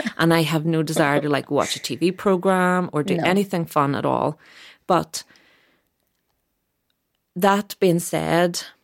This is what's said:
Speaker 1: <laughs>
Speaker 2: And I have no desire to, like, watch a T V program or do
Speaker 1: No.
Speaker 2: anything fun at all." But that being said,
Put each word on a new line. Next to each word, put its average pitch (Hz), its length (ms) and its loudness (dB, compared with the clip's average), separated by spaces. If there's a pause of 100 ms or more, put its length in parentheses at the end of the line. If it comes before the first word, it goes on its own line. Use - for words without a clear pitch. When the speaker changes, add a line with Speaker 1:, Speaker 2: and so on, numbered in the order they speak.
Speaker 1:
<laughs> - 180 -6
Speaker 2:
And 165 160 4
I 165 80 4
have 156 240 -2
no 160 160 0
desire 151 400 0
to, 147 80 -2
like, 139 200 -2
watch 139 260 0
a - 20 -8
T - 180 -8
V 170 160 0
program 180 800 0
or 151 100 0
do 175 140 -2
Speaker 1:
No. 160 80 -2
Speaker 2:
anything 185 400 0
fun 143 300 0
at - 100 -4
all." 135 320 0 (500)
But 160 360 -2 (2000)
that 196 460 0
being 175 200 4
said, 165 640 0 (220)